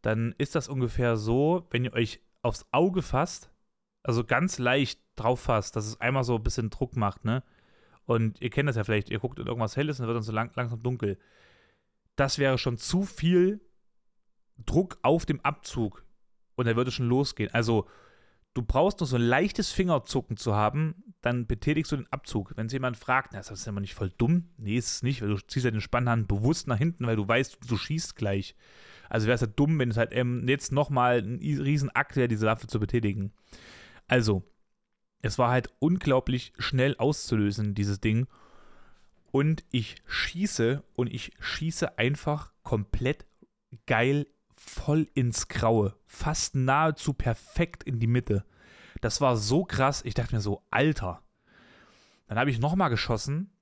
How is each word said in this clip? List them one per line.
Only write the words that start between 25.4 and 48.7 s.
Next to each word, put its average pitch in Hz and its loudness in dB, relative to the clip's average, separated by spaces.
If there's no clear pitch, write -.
ziehst 127 -4
ja 120 2
den 107 -2
Spannhahn 117 0
bewusst 110 0
nach 120 0
hinten, 160 -2
weil 113 2
du 101 0
weißt, 123 2
du 117 0
schießt - -6
gleich. 98 -2
Also 110 0
wär's 120 2
ja 117 0
dumm, 147 2
wenn 120 0
es 110 0
halt, 113 0
ähm, 123 0
jetzt 139 0
nochmal 127 2
ein 117 -6
i-, 147 -2
Riesenakt 139 0
wäre, 123 2
diese 110 2
Waffe 113 0
zu 110 -2
betätigen. 104 -2
Also, 107 2
es - -4
war 120 4
halt 127 0
unglaublich 143 2
schnell 131 2
auszulösen, 107 0
dieses 101 0
Ding. 113 2
Und 151 0
ich 113 -2
schieße 143 -2
und 123 -2
ich - -10
schieße - -4
einfach 147 -2
komplett 123 -2
geil 131 2
voll - -2
ins 120 0
Graue. 110 2
Fast - -4
nahezu 143 2
perfekt - -2
in 120 -4
die 113 2
Mitte. 117 2